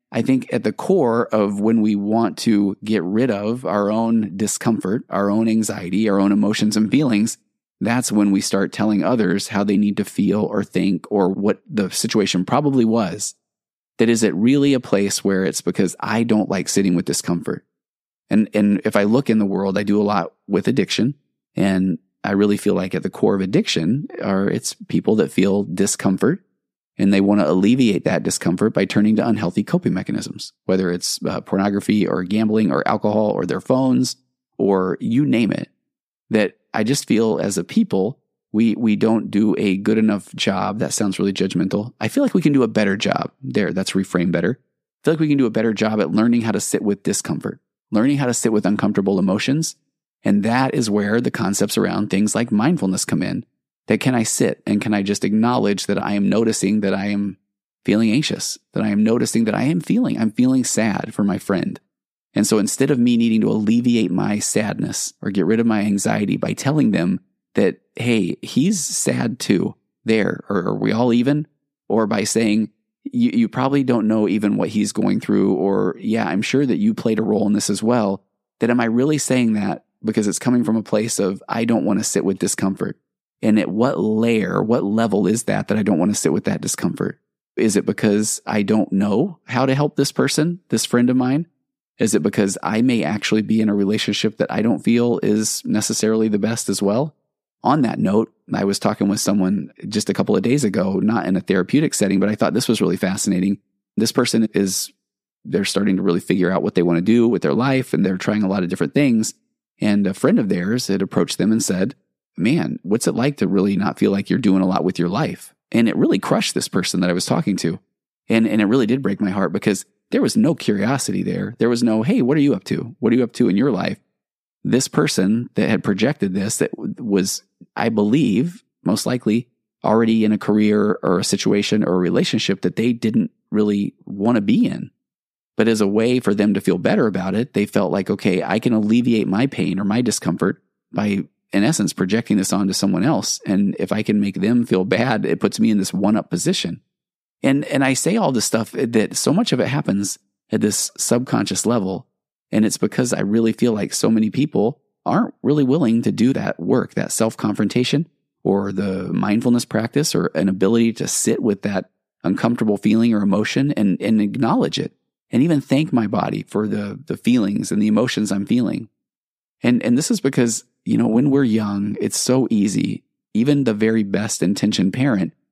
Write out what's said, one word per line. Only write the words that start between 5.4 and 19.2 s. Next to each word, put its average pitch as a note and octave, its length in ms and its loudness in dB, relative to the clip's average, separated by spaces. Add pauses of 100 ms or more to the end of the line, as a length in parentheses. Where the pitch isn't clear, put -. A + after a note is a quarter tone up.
anxiety, G#2+ 600 -2
our G2+ 120 2
own G2+ 120 2
emotions G#2+ 460 2
and G#2+ 140 2
feelings, A#2+ 480 0 (420)
that's A#2 300 -2
when G#2 180 2
we G2 100 2
start - 320 -2
telling G#2+ 320 0
others G2 440 0
how G2+ 160 -2
they G2+ 120 2
need G2+ 220 2
to G2+ 80 -2
feel G2+ 360 0
or G#2 220 -2
think F#2 480 -4
or G2 180 2
what G2 380 -2
the G2+ 220 -2
situation G2+ 560 -2
probably C3+ 400 2
was. G#2+ 480 -2 (640)
That A2 100 2
is A2+ 140 2
it A2 140 2
really C3+ 400 4
a B2 40 0
place G2+ 440 -2
where F#2+ 200 0
it's E2 180 -2
because F2+ 380 -2
I A2 220 -2
don't A2 280 0
like F#2 200 -4
sitting G2 240 2
with E2+ 120 0
discomfort. - 600 -4 (640)
And, G#2 240 2
and G#2 320 2
if G#2+ 100 0
I G2+ 100 4
look A#2 260 2